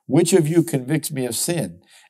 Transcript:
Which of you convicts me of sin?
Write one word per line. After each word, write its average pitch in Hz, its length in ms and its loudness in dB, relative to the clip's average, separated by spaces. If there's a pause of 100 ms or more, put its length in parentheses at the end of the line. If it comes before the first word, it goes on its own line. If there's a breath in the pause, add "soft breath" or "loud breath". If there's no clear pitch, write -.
Which 175 280 2
of 160 140 4
you 165 160 4
convicts 147 480 -4
me 135 140 -4
of 117 100 -6
sin? 110 460 -4 (280 soft breath)